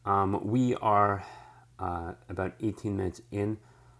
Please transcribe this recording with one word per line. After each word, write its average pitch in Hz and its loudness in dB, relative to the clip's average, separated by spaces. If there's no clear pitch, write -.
um, 98 2
we 123 2
are, 101 4
uh, 87 -6
about 92 -4
eighteen 104 -2
minutes 95 -4
in. 104 -4